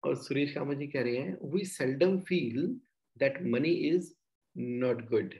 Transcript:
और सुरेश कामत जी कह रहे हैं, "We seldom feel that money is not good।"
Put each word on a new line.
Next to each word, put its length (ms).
और 200
सुरेश 300
कामत 240
जी 100
कह 160
रहे 140
हैं, 200
"We 100
seldom 420
feel 380
that 240
money 220
is 140
not 320
good।" 280